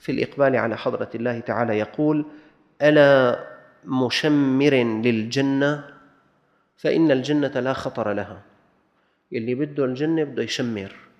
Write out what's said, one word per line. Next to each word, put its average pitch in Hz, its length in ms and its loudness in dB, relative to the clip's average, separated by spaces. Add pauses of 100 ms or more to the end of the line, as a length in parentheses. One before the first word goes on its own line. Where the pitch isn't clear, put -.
في - 120 -8
الإقبال 135 440 0
على 110 200 0
حضرة 117 380 -6
الله 117 260 -4
تعالى، 113 380 -2
يقول: 151 480 0 (560)
"ألا 139 560 6 (460)
مشمر 135 920 2
للجنة، 123 1080 0 (920)
فإن 156 340 2
الجنة 135 500 0
لا 131 120 -2
خطر 117 400 -6
لها". 98 300 -8 (920)
يلي 120 220 -4
بده 143 300 -4
الجنة 151 400 -2
بده 123 180 -6
يشمر، 110 540 -6 (240)